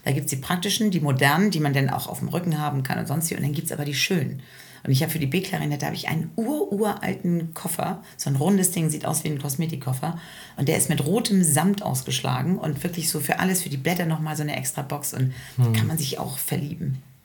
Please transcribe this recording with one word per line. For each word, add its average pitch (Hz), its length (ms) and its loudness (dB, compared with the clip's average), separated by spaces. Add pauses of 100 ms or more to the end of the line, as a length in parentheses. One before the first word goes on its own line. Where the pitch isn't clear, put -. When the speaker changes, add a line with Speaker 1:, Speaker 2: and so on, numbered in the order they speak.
Speaker 1:
Da 135 80 2
gibt's 151 180 -2
die 139 60 -2
praktischen, 196 540 0
die 175 100 0
modernen, 143 500 4
die 160 100 2
man 143 120 2
dann 135 180 4
auch - 160 -2
auf - 140 -8
dem - 80 -2
Rücken 170 300 0
haben 143 240 0
kann - 160 -2
und - 100 -4
sonst 160 220 0
wie. - 60 -4
Und - 60 -2
dann 143 120 0
gibt's - 180 -4
aber 143 120 -4
die 143 100 -4
schönen. 135 460 0 (440)
Und 135 60 0
ich 131 120 6
hab 160 100 0
für - 80 -2
die 139 60 0
B-Klarinette 147 600 -2
hab - 80 -2
ich - 140 -6
einen 160 260 -2
ururalten 202 1200 0
Koffer, - 480 -4 (140)
so - 140 -2
ein 139 60 2
rundes 185 360 4
Ding, 160 180 2
sieht 151 160 -4
aus 160 160 0
wie 160 60 -4
ein 143 120 -2
Kosmetikkoffer. 143 800 -4 (380)
Und 139 120 2
der - 80 4
ist - 120 2
mit 147 180 2
rotem 196 380 4
Samt 160 380 4
ausgeschlagen 131 760 0
und - 240 -4
wirklich 175 260 -4
so 156 120 -2
für - 180 0
alles, 180 240 2
für - 60 -6
die 139 80 -4
Blätter 170 300 0
nochmal 156 300 0
so 151 60 -2
eine 147 140 -2
extra 131 260 -4
Box. 143 320 -6
Und 131 180 0 (240)
da 123 100 4
Speaker 2:
Hm. 113 60 2
Speaker 1:
kann 110 140 4
man - 120 0
sich 131 200 -4
auch - 200 -6
verlieben. - 600 -4 (240)